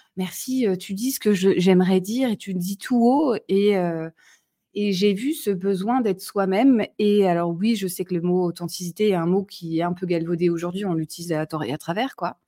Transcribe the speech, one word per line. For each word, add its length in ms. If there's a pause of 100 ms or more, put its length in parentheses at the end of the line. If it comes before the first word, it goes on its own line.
(160)
Merci, 500
euh, 100
tu 180
dis 180
ce 80
que 120
je, 240
j'aimerais 440
dire 300
et 60
tu 160
le 60
dis 200
tout 260
haut. » 300 (140)
Et, 300
euh, 320 (640)
et 180
j'ai 220
vu 200
ce 160
besoin 500
d'être 200
soi-même. 640 (140)
Et 300
alors 220
oui, 260
je 120
sais 160
que 100
le 60
mot 240
authenticité 680
est 40
un 120
mot 180
qui 340
est 40
un 100
peu 140
galvaudé 440
aujourd'hui. 340
On 100
l'utilise 380
à 140
tort 180
et 80
à 60
travers, 380
quoi. 320